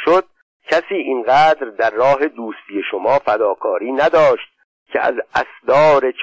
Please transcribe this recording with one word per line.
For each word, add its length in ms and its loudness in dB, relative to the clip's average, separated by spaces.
شد، 180 2
کسی 260 -2
اینقدر 720 0
در 240 -4
راه 380 0
دوستی 640 -10
شما 280 0
فداکاری 720 -4
نداشت 580 2
که 80 -2
از 140 -2
اصدار 760 2